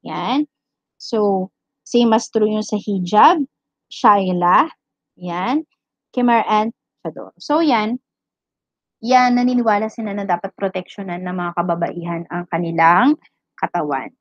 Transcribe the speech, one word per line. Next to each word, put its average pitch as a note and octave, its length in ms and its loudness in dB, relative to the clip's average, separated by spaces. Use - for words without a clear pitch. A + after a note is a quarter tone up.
Yan. A#3+ 400 -2
So, G3+ 480 0
same A#3 320 2
as G#3+ 160 0
true G#3+ 180 2
yung G#3+ 180 -2
sa G#3 120 -4
hijab, G#3 640 2
shaila, F#3+ 800 2
yan, F#3 480 -4
khimar A#3+ 320 2
and A3 260 0
chador. C#3+ 400 -12
So, D4+ 180 0
yan. A#3+ 380 0
Yan, B3 320 2
naniniwala A#3 560 0
sila G#3+ 220 -8
na G3+ 160 -8
dapat F#3+ 260 -4
proteksyonan F#3 720 -6
ng F3+ 100 -6
mga F3 220 -4
kababaihan E3+ 760 -4
ang F3 160 -6
kanilang E3+ 720 2
katawan. C#3+ 600 -6